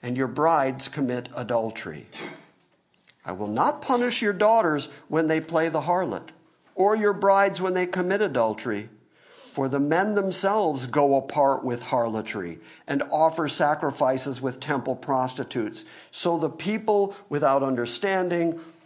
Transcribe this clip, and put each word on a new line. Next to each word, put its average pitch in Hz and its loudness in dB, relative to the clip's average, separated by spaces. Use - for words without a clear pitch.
and 123 -4
your 131 0
brides 135 2
commit 123 -4
adultery. 110 -4
I 87 -8
will 98 -6
not 151 0
punish 247 0
your 208 2
daughters 185 4
when 160 2
they 160 2
play 160 0
the 160 -2
harlot, 160 -2
or 202 4
your 208 2
brides 196 4
when 185 0
they 180 0
commit 185 0
adultery. 113 0
For 135 -2
the 135 0
men 170 2
themselves 190 0
go 139 4
apart 135 2
with 120 -4
harlotry 110 -2
and 139 -2
offer 156 2
sacrifices 135 0
with 127 -4
temple 139 -2
prostitutes. 127 -4
So 170 0
the 156 0
people 202 -2
without 139 2
understanding 170 0